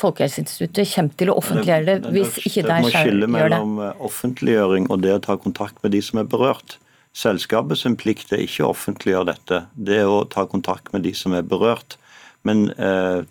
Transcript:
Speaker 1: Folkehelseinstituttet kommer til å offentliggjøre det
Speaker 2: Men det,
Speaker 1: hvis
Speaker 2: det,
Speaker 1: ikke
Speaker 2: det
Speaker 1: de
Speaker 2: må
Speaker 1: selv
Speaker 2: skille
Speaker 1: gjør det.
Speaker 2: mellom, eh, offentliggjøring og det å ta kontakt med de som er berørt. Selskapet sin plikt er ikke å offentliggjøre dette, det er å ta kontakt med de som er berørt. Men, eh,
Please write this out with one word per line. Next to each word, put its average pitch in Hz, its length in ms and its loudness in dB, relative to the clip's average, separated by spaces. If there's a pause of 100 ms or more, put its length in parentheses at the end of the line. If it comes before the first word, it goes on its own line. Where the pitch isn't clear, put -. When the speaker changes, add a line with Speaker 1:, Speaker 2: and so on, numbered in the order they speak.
Speaker 1:
Folkehelseinstituttet 165 880 -2
kommer 156 260 0
til 180 140 0
å - 80 2
offentliggjøre 170 480 0
det 190 160 4
Speaker 2:
Men - 60 -10
det, - 80 -2
Speaker 1:
hvis 196 240 0
Speaker 2:
det, - 100 -6
Speaker 1:
ikke - 140 -2
Speaker 2:
det 110 60 0
Speaker 1:
de - 120 2
Speaker 2:
må 120 80 2
Speaker 1:
selv - 160 2
Speaker 2:
skille 104 220 2
Speaker 1:
gjør 110 260 4
det. 110 60 2
Speaker 2:
mellom, 107 140 -2 (120)
eh, - 220 -8
offentliggjøring 101 840 2
og 95 140 0
det 95 100 4
å 101 80 2
ta 101 160 -2
kontakt - 460 -6
med 104 100 0
de 101 80 2
som - 160 -4
er 107 140 -2
berørt. 127 480 -2 (340)
Selskapet 117 640 0
sin 120 200 0
plikt - 360 -4
er 104 80 2
ikke - 240 -2
å 98 80 2
offentliggjøre 92 560 -2
dette, - 300 -2 (180)
det 101 220 0
er 101 100 4
å 101 200 2
ta 98 200 -2
kontakt 92 420 -4
med 92 140 -2
de 90 80 -2
som 92 240 -2
er 85 80 -2
berørt. 104 520 -2 (460)
Men, 107 280 2 (100)
eh, 92 500 0